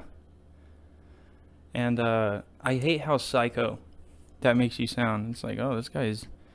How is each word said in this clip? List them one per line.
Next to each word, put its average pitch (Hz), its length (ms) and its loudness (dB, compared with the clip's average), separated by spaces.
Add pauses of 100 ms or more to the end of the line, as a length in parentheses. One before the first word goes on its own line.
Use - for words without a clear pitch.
(1700)
And, 120 260 2
uh, 110 420 2 (200)
I 131 140 0
hate 151 260 2
how 147 160 2
psycho 117 600 0 (640)
that 123 160 6
makes 123 220 2
you 117 80 0
sound. 113 480 -2
It's - 100 -10
like, 107 140 -6
"Oh, 123 180 -2
this 117 140 -6
guy's, 110 360 -4 (280)